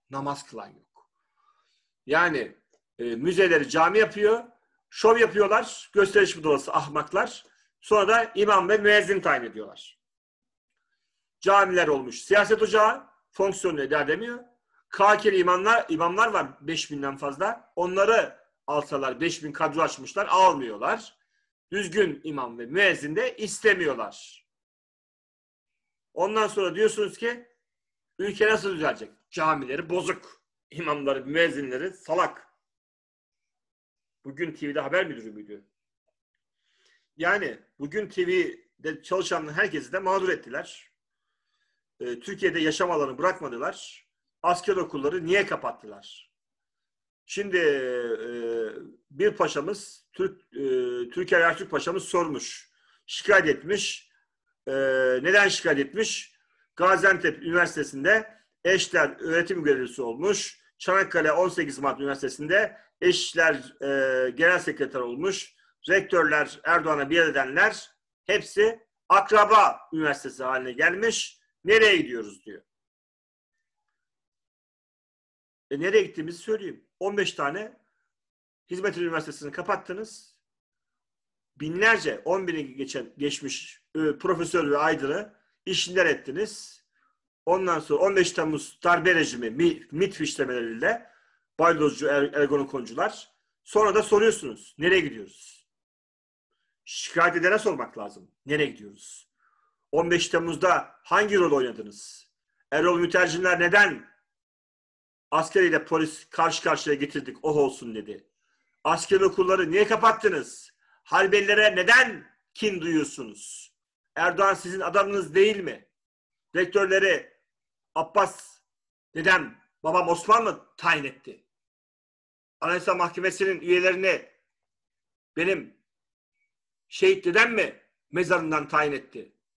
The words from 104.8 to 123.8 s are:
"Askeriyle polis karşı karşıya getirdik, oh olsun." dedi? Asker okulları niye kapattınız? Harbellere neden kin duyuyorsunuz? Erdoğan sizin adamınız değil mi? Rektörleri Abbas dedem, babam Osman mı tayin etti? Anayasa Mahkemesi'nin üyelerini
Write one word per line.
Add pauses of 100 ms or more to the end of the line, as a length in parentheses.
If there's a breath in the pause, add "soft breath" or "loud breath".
"Askeriyle
polis
karşı
karşıya
getirdik,
oh
olsun."
dedi? (540)
Asker
okulları
niye
kapattınız? (320)
Harbellere
neden (180)
kin
duyuyorsunuz? (440)
Erdoğan
sizin
adamınız
değil
mi? (680)
Rektörleri (580)
Abbas (540)
dedem, (220)
babam
Osman
mı (100)
tayin
etti? (1120)
Anayasa
Mahkemesi'nin
üyelerini (1080)